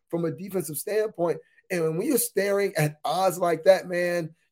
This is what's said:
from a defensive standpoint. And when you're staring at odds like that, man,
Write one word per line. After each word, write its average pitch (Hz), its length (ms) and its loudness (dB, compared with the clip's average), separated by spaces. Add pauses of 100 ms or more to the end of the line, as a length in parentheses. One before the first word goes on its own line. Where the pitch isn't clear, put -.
from 170 160 -4
a 160 80 -2
defensive 165 460 -6
standpoint. 202 640 -2 (320)
And 160 260 -2
when 214 100 -2
you're 262 120 2
staring 196 580 0
at 151 260 0
odds 180 360 0
like 170 240 0
that, 185 240 6
man, 175 460 -2 (180)